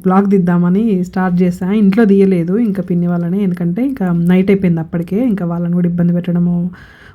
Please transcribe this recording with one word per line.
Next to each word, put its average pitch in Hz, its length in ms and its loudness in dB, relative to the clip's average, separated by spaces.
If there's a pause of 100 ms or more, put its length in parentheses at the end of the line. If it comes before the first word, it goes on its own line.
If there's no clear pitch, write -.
బ్లాగ్ 190 280 2
తీద్దామని 180 720 2
స్టార్ట్ 180 380 -2
చేశా. 180 300 -2
ఇంట్లో 214 340 2
తీయలేదు 190 520 2
ఇంకా 208 240 -2
పిన్ని 175 260 -2
వాళ్ళని, 175 360 -2
ఎందుకంటే 180 420 -2
ఇంకా 226 260 -4
నైట్ 175 380 2
అయిపోయింది 190 300 2
అప్పటికే, 175 460 -4
ఇంకా 196 200 -2
వాళ్ళని 170 280 -4
కూడా 180 140 0
ఇబ్బంది 175 260 0
పెట్టడము 175 580 -2 (440)